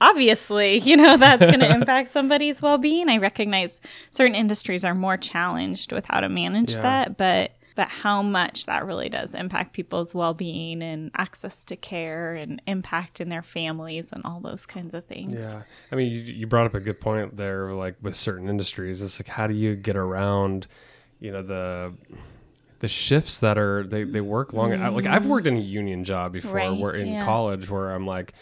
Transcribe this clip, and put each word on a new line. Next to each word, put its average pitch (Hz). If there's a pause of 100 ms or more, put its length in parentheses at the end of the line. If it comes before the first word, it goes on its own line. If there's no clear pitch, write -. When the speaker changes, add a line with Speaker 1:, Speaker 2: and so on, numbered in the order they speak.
Speaker 1:
obviously, 214
<laughs> 226
you 311
know, 294
that's 254
gonna 254
Speaker 2:
<laughs> -
Speaker 1:
impact 262
somebody's 285
well-being. 294
I 226
recognize 196 (300)
certain 247
industries 202
are 180
more 185
challenged -
with 190
how -
to 190
manage 185
Speaker 2:
Yeah. 110
Speaker 1:
that, 262
but, 185 (240)
but 196
how 202
much 196
that -
really -
does -
impact 185
people's 170
well-being 165
and 160
access -
to -
care 165
and 151
impact 180
in 175
their 170
families 160
and -
all 175
those -
kinds 175
of 170
things. -
Speaker 2:
Yeah. 107 (300)
I -
mean, 127
you, 117
you 117
brought 117
up 110
a 101
good 101
point 107
there, 95
like, 92
with 98
certain 92
industries. 95
It's 98
like, -
how 110
do 107
you 107
get 98
around, 98 (540)
you 107
know, 98
the, 90 (840)
the 110
shifts -
that 107
are, 101
they, 104
they 110
work 107
long. 196
I, 190
like, 202
I've 208
Speaker 1:
Mm-hmm. 277
Speaker 2:
worked 220
in 123
a 110
union 98
job 90
before, 92
Speaker 1:
Right, 95
Speaker 2:
where 101
in 101
Speaker 1:
yeah. 208
Speaker 2:
college, 101
where 95
I'm 95
like, 92